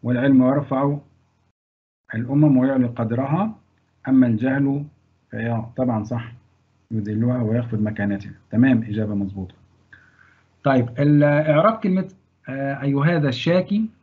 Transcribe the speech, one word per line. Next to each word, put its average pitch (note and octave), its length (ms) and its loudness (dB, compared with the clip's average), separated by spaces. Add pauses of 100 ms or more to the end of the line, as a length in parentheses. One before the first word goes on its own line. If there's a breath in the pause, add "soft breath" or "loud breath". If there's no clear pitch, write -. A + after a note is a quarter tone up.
"والعلم B2+ 400 4
يرفع C#3 540 0 (1160)
الأمم C3+ 420 2
ويعلي B2+ 300 2
قدرها، C3+ 680 -4 (520)
أما C3 200 4
الجهل C#3 580 -2 (460)
فهي"، A#2 340 -4 (120)
طبعًا B2 260 -2
صح، A#2+ 300 -8 (580)
"يذلها A2 500 -2
ويخفض A2+ 400 -2
مكانتها". G2+ 520 -4 (180)
تمام، A#2+ 320 4
إجابة G#2 320 -4
مظبوطة. G2 400 -6 (1080 soft breath)
طيب، C3 360 0
ال-، D3 240 4
إعراب D#3 560 2
كلمة، F#3 340 -2 (360)
آه، C#3 320 -6
أيهذا C#3+ 480 2
الشاكي F#3+ 600 0 (140)